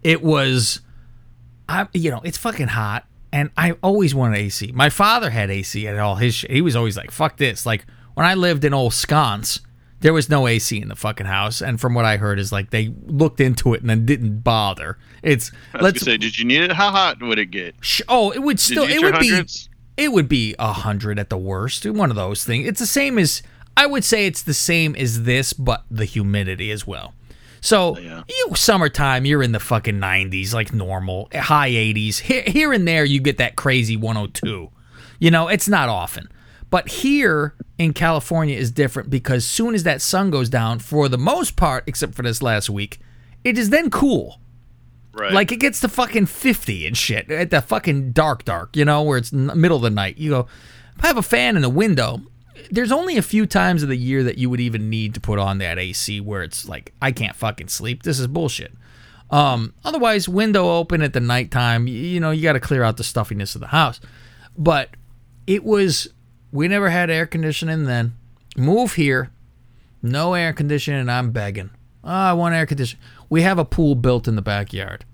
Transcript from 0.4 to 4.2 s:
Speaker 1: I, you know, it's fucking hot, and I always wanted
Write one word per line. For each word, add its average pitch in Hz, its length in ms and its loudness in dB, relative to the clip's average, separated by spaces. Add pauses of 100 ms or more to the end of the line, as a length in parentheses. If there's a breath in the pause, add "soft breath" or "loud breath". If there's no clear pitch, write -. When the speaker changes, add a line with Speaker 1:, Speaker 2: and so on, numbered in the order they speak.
Speaker 1:
I, 190 240 -4
you 165 180 0
know, 113 140 -6
it's 165 140 -8
fucking 180 300 -4
hot, 107 360 -4 (280)
and 147 240 0
I 170 160 2 (100)
always 190 320 2
wanted 117 240 2